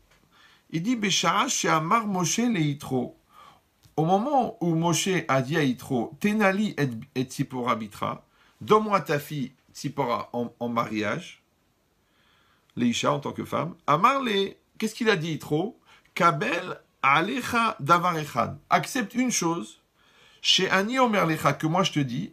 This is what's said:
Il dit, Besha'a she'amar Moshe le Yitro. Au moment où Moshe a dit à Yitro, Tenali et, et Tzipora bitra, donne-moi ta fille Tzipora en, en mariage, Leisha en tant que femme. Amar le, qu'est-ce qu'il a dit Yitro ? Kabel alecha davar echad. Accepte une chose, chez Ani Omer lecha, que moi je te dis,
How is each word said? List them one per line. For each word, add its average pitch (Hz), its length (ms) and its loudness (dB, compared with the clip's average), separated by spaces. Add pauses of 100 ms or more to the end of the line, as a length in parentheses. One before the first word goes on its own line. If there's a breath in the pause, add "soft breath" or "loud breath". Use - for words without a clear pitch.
(720 soft breath)
Il 165 120 -4
dit, 247 140 0
Besha'a 202 520 2
she'amar 180 580 0
Moshe 185 340 0
le 233 200 2
Yitro. 139 580 -2 (800 loud breath)
Au 156 80 2
moment 220 560 2
où 170 140 0
Moshe 165 340 0 (180)
a 135 140 2
dit 131 160 -2
à 156 80 4
Yitro, 123 560 -2
Tenali 208 560 2
et, 143 120 0 (260)
et 127 100 -2
Tzipora 127 500 -2
bitra, 110 520 -8 (340 soft breath)
donne-moi 208 400 4
ta 147 180 -2
fille 143 340 -8 (200)
Tzipora 123 600 -4
en, 120 260 -4
en 120 80 -4
mariage, 113 720 -4 (1300 soft breath)
Leisha 120 360 0
en 147 60 -2
tant 139 140 -8
que - 140 -8
femme. 143 280 -4 (120)
Amar 233 360 4
le, 202 300 -2 (240)
qu'est-ce 214 180 -4
qu'il 226 140 -2
a 202 80 6
dit 165 140 -4
Yitro ? 156 500 -4 (340 soft breath)
Kabel 180 640 0 (240)
alecha 226 800 2
davar 170 380 2
echad. 120 400 -4 (100)
Accepte 196 460 -2
une 247 160 0
chose, 170 500 -4 (600 soft breath)
chez - 280 2
Ani 208 280 2
Omer 208 280 4
lecha, 156 260 2
que 160 140 -2
moi 175 160 2
je - 100 0
te 147 80 0
dis, 131 320 -4